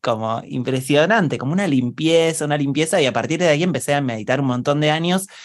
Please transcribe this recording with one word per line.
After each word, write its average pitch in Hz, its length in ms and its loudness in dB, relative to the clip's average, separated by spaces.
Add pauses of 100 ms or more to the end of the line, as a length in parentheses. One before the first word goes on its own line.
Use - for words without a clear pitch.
como 113 440 -2
impresionante, 135 920 0
como 135 160 -4
una 196 140 0
limpieza, 156 760 2
una 147 140 0
limpieza, 147 440 0
y 143 40 4
a 123 80 0
partir 120 260 -2
de 175 80 2
ahí 151 160 4
empecé 143 320 -2
a 143 60 0
meditar 123 400 -2
un 139 60 0
montón 127 340 0
de 151 100 2
años, 180 360 0 (180)